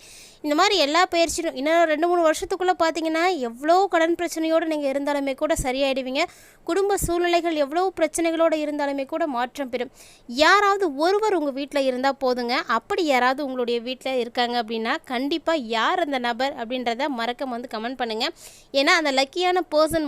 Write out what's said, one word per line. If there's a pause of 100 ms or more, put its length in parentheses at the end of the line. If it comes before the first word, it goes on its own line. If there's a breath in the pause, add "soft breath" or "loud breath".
(400 loud breath)
இந்த
மாதிரி
எல்லா
பெயர்ச்சியும்
இன்னும்
ரெண்டு,
மூணு
வருஷத்துக்குள்ள
பார்த்தீங்கன்னா,
எவ்வளோ
கடன்
பிரச்சனையோடு
நீங்க
இருந்தாலுமே
கூட
சரியாயிடுவீங்க. (420 loud breath)
குடும்ப
சூழ்நிலைகள்
எவ்வளவு
பிரச்சனைகளோடு
இருந்தாலுமே
கூட
மாற்றம்
பெறும். (360 loud breath)
யாராவது
ஒருவர்
உங்க
வீட்ல
இருந்தா
போதுங்க. (140)
அப்படி
யாராவது
உங்களுடைய
வீட்ல
இருக்காங்க
அப்படின்னா,
கண்டிப்பா
யார்
அந்த
நபர்
அப்படின்றத (120)
மறக்காம
வந்து
கமெண்ட்
பண்ணுங்க. (420 loud breath)
ஏன்னா,
அந்த
லக்கியான (140)
பர்சன்